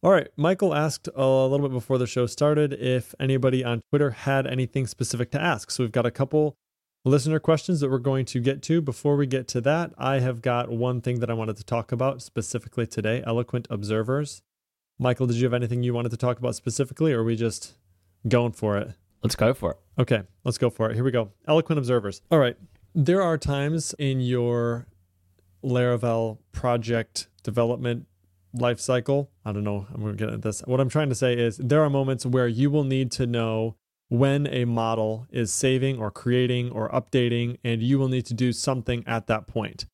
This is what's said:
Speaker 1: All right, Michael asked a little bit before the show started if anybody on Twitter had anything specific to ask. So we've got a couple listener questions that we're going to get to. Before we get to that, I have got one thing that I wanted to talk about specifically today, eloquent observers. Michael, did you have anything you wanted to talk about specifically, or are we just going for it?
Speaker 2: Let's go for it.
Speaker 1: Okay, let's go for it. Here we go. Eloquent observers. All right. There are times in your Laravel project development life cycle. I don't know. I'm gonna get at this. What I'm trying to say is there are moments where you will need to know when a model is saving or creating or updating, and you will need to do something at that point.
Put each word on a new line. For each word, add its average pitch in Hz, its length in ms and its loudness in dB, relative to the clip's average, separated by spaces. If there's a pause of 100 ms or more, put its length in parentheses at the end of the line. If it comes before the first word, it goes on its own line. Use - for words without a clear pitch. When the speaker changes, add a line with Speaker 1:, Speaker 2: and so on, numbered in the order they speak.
Speaker 1:
All 165 80 4
right, 175 260 4
Michael 156 380 2
asked 151 400 -2
a 135 120 2
little 135 420 2
bit 131 40 -4
before 127 260 0
the 123 80 2
show 123 180 0
started 147 480 2
if 127 480 -2
anybody 131 420 2
on 117 280 -2
Twitter 143 200 4
had 135 360 0
anything 127 400 -2
specific - 460 -4
to 143 80 -2
ask. 156 300 -2
So - 140 -2
we've 110 80 -4
got 120 140 0
a 117 40 0
couple 147 460 0 (480)
listener 143 360 2
questions 160 400 2
that 139 100 0
we're 131 80 2
going 135 280 0
to - 140 -2
get 135 220 0
to. 165 180 2
Before 143 360 0
we 143 100 2
get 127 220 -2
to 123 140 -2
that, 156 360 0
I 135 220 0
have 123 200 -2
got 120 300 0
one 120 320 -2
thing 123 180 -2
that 117 80 -2
I 117 60 0
wanted 110 240 -4
to - 60 -14
talk 117 280 -2
about 131 300 -2
specifically - 640 -6
today, 110 400 -2
eloquent 120 420 -4
observers. 110 720 -4 (580)
Michael, 127 280 0
did 117 100 2
you 120 80 2
have 120 80 2
anything 123 300 -2
you 123 100 0
wanted 120 200 -2
to 120 40 -8
talk 123 220 0
about 123 160 -4
specifically, 139 580 -2
or 117 80 0
are 113 40 2
we 117 120 0
just 113 380 -4 (520)
going 120 260 4
for 104 260 0
it? - 160 -6 (280)
Speaker 2:
Let's 107 120 0
go 113 180 4
for 90 200 -2
it. - 60 -10 (200)
Speaker 1:
Okay, 120 240 2 (220)
let's 123 140 -2
go 123 120 2
for 110 180 -2
it. 110 60 -4
Here 117 100 -2
we 135 60 2
go. 113 220 -2 (140)
Eloquent 160 320 2
observers. 120 520 -2
All 165 80 6
right. 127 180 2 (380)
There 170 260 4
are 165 160 2
times 143 600 -2
in 135 220 0
your 120 680 0 (760)
Laravel 120 760 0 (140)
project 117 720 -2 (160)
development 120 640 -2 (460)
life 120 260 0
cycle. 135 540 0 (120)
I 110 60 -6
don't 104 140 -4
know. 101 280 -6
I'm - 80 -10
gonna 107 140 -4
get 104 140 -4
at 110 120 -8
this. 104 260 -6
What 127 120 0
I'm 131 100 2
trying 151 200 0
to 127 80 -2
say 123 200 2
is 117 200 0
there 143 260 2
are 151 80 2
moments 135 340 0
where 123 220 2
you 120 240 2
will 147 140 2
need 131 280 0
to 131 140 -2
know 113 480 0 (340)
when 139 380 2
a 127 200 0
model 113 640 0
is 117 200 -2
saving 131 460 0
or 107 140 -6
creating 123 580 0
or 110 200 -4
updating, 120 760 0
and 117 180 0
you 135 160 2
will 135 80 2
need 127 200 -2
to 120 80 -6
do 123 180 0
something 123 520 -2
at 117 220 -4
that 107 220 -2
point. - 460 -6